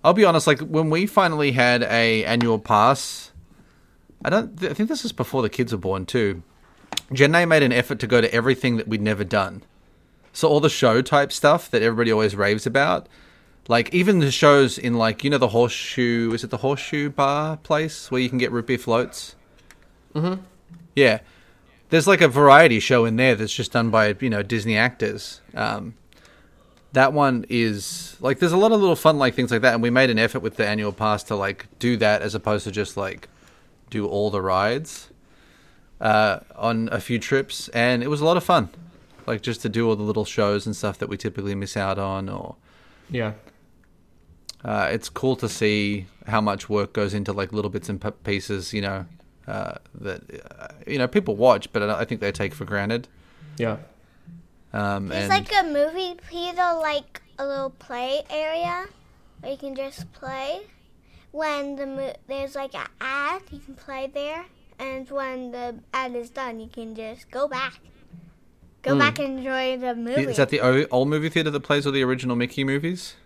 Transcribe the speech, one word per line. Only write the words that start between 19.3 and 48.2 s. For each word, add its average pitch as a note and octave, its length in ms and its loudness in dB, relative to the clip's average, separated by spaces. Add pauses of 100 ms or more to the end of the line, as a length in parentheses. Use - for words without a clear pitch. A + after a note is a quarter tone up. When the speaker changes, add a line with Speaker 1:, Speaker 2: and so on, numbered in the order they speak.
Speaker 2:
Mm-hmm. F3+ 260 -2 (540)
Speaker 1:
Yeah. A#2+ 260 4 (680)
There's, D#3+ 160 4
like, F#3+ 140 6
a D#3+ 80 8
variety C#3 520 8
show A#2+ 240 4
in A2+ 120 0
there B2+ 180 4
that's G#2+ 180 -4
just - 200 -6
done A#2 180 2
by, G#2+ 300 4
you B2+ 100 -2
know, G#2 120 -2
Disney A2 340 -2
actors. G#2+ 640 -2 (140)
Um, G#2+ 400 -4 (1000)
that C3+ 200 6
one C3+ 360 2
is, A2+ 720 -4
like, C3 180 0
there's E3+ 140 2
a F3+ 40 2
lot G#3+ 160 6
of G#3+ 80 4
little F3 160 4
fun, D#3 220 4
like, B2+ 160 2
things B2 160 0
like A#2 120 2
that, B2 120 4
and A#2 80 0
we A#2+ 80 2
made B2+ 200 4
an A2 80 2
effort A2+ 220 0
with G#2+ 160 -4
the A2 100 0
annual G#2 260 -2
pass G#2+ 320 0
to, A2 120 -4
like, G2 300 -6 (140)
do A#2+ 180 2
that G#2 240 4
as G2+ 140 -4
opposed G#2 280 -2
to G#2 60 -6
just, G2 260 -6
like, F#2+ 320 -8 (640)
do G#2 160 -4
all G2+ 240 -2
the G2+ 120 -2
rides, G2+ 680 -2 (880)
uh, G#2+ 400 2 (160)
on A2+ 340 -2
a A2 100 -4
few A#2+ 180 -4
trips, - 500 -4
and A#2+ 340 0
it C3 60 -6
was D3 120 -2
a D3+ 40 0
lot E3+ 120 4
of E3 60 0
fun, B2 280 2 (560)
like, A2+ 160 -6
just A#2 200 -6
to A#2 60 -4
do A2+ 200 0
all A2 60 2
the G#2 80 -4
little G#2 220 -2
shows G#2 420 0
and G#2+ 80 -6
stuff G2+ 240 -6
that - 100 -6
we G2 80 -6
typically G2+ 380 -6
miss G2 220 -8
out G2 220 -2
on, G2 300 -6
or F#2+ 280 -12 (540)
Speaker 2:
Yeah. A2 240 -4 (1300)
Speaker 1:
uh, G#2 260 -2
it's - 180 -6
cool C3 280 -2
to A2+ 120 -6
see G#2 580 -2 (200)
how G#2+ 140 0
much G#2 280 -4
work G#2 240 -2
goes G2+ 220 -2
into, G#2 180 -4
like, G2 200 -6
little G#2 180 -4
bits - 180 -8
and G2 120 -6
p-, G#2 100 -6 (140)